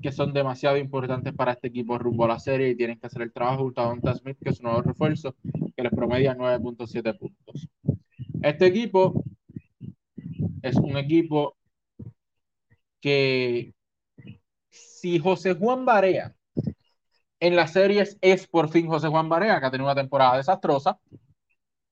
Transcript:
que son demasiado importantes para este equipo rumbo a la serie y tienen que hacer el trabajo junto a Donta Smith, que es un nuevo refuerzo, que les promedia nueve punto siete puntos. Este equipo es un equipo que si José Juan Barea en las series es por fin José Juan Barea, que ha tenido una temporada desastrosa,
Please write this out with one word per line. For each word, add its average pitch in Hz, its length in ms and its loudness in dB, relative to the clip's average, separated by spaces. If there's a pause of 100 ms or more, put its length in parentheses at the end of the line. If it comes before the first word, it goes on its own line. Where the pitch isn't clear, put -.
que 143 80 -6
son 143 220 -4
demasiado 139 440 0
importantes 131 560 -4
para 123 200 0
este 127 160 -8
equipo 120 280 -4
rumbo 117 280 0
a 113 40 4
la 117 100 0
serie 135 300 0
y 123 80 0
tienen 117 220 -2
que - 80 -14
hacer 120 160 -10
el 117 100 -8
trabajo 131 300 -2
junto 127 180 -4
a 120 60 0
Donta 120 280 -2
Smith, 135 280 -10
que 139 80 -2
es - 80 -4
un 123 60 -14
nuevo 117 180 0
refuerzo, 151 540 -2 (400)
que 127 60 -4
les 117 100 -2
promedia 123 420 2
nueve 123 260 -2
punto 120 260 -8
siete 113 280 -4
puntos. - 540 -16 (760)
Este 151 240 2
equipo 190 560 2 (1400)
es 127 160 -4
un 139 200 0
equipo 151 600 0 (1400)
que 131 720 0 (960)
si - 500 -4
José 180 360 0
Juan 247 300 0
Barea 190 500 2 (1040)
en 175 180 2
las 165 160 4
series 196 480 2
es 185 280 4
por 160 200 2
fin 170 200 2
José 160 200 0
Juan 160 200 2
Barea, 175 320 2
que 135 60 0
ha 127 40 -2
tenido 131 160 -2
una 139 140 2
temporada 131 360 4
desastrosa, 160 640 0 (920)